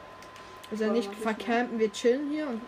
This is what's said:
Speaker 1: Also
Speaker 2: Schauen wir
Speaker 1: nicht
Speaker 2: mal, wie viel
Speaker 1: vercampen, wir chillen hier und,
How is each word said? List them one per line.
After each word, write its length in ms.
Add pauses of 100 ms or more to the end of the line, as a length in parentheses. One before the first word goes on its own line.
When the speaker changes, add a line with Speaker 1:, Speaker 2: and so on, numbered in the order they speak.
(720)
Speaker 1:
Also 140
Speaker 2:
Schauen 100
wir 60
Speaker 1:
nicht 80
Speaker 2:
mal, 40
wie 40
viel 180
Speaker 1:
vercampen, 460
wir 120
chillen 380
hier 160
und, 220